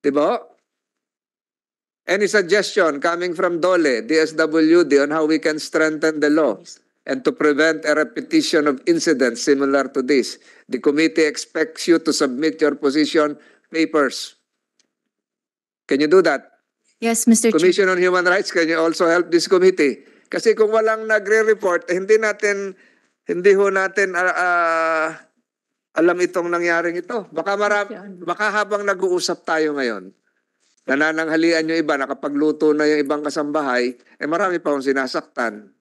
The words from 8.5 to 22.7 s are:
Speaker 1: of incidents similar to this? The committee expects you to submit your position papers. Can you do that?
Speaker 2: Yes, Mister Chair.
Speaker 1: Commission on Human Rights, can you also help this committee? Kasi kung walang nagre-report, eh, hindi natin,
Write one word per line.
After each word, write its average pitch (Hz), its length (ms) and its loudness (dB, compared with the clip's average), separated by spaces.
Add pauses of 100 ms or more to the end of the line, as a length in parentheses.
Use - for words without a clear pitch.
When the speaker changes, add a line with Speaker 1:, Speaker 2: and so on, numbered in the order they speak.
Speaker 1:
of 131 160 -2
incidents 135 560 0
similar 139 500 0
to 135 140 -4
this? 131 320 0 (320)
The 127 160 -6
committee 160 400 2
expects - 640 -6
you 165 160 4
to 156 80 -2
submit 147 480 -2
your 147 160 2
position 147 640 0 (320)
papers. 156 640 -2 (1500)
Can 139 160 2
you 151 80 2
do 190 100 8
that? 147 380 -2 (360)
Speaker 2:
Yes, 226 320 -2
Mister 226 240 4
Chair. 165 80 2
Speaker 1:
Commission 185 320 4
on 180 80 0
Human 180 240 2
Rights, 175 300 0
can 165 160 0
you 165 100 0
also 165 300 0
help 170 180 0
this 165 220 0
committee? 180 560 2 (260)
Kasi 214 240 0
kung 214 160 2
walang 220 320 0
nagre-report, 208 880 0
eh, 180 80 -2
hindi 202 160 4
natin, 202 560 -2 (560)